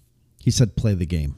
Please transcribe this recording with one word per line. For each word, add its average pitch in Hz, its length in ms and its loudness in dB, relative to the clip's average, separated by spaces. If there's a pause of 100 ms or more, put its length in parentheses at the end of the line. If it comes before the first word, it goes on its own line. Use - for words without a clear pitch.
(420)
He 123 100 0
said, 113 240 2
"Play 113 180 0
the 87 120 -2
game. 76 320 -2